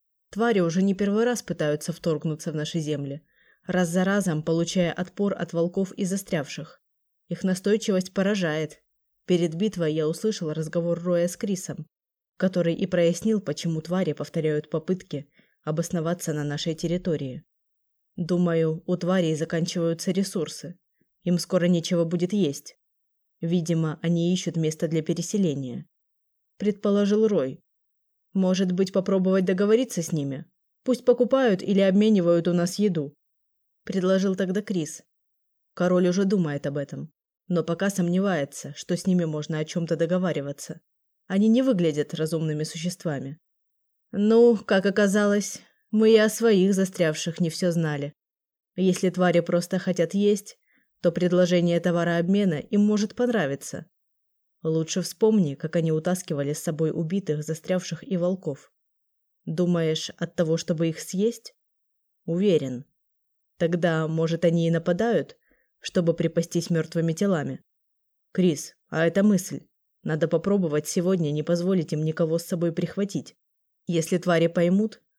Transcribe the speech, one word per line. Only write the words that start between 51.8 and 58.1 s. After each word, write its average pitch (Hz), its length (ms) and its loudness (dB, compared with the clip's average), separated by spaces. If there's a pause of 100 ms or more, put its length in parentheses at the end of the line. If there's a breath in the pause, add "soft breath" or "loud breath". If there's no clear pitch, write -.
товарообмена 170 760 0
им 202 260 0
может 208 320 0
понравиться. 185 720 -2 (760)
Лучше 160 380 -2
вспомни, 190 540 2
как - 220 -6
они 160 160 2
утаскивали 156 600 -2
с 151 100 -6
собой 160 280 -2
убитых, 165 520 -4
застрявших 160 640 -6
и 190 100 -2